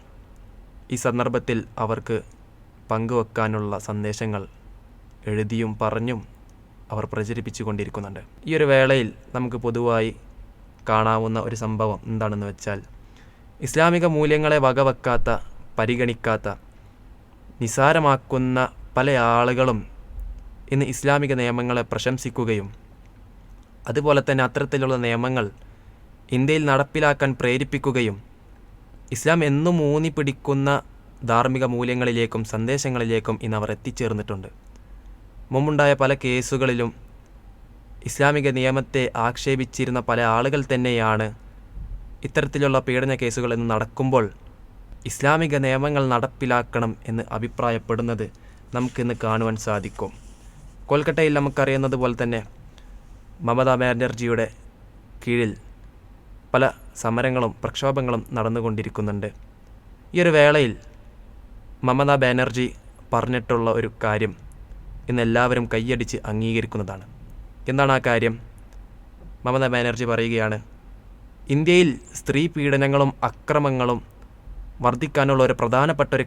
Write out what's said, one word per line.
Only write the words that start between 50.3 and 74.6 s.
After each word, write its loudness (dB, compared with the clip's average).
കൊൽക്കട്ടയിൽ 2
നമുക്കറിയുന്നത് 0
പോലെ -2
തന്നെ -2
മമതാ 2
ബാനർജിയുടെ 0
കീഴിൽ 0
പല 4
സമരങ്ങളും 0
പ്രക്ഷോഭങ്ങളും -2
നടന്നുകൊണ്ടിരിക്കുന്നുണ്ട്. -2
ഈ 2
ഒരു 6
വേളയിൽ 6
മമതാ 4
ബാനർജി 2
പറഞ്ഞിട്ടുള്ള 0
ഒരു 0
കാര്യം -2
ഇന്ന് 0
എല്ലാവരും 2
കൈയടിച്ച് -2
അംഗീകരിക്കുന്നതാണ്. -4
എന്താണ് 4
ആ 4
കാര്യം? 0
മമതാ 2
ബാനർജി 0
പറയുകയാണ്, 0
ഇന്ത്യയിൽ 4
സ്ത്രീ -2
പീഡനങ്ങളും 2
അക്രമങ്ങളും 0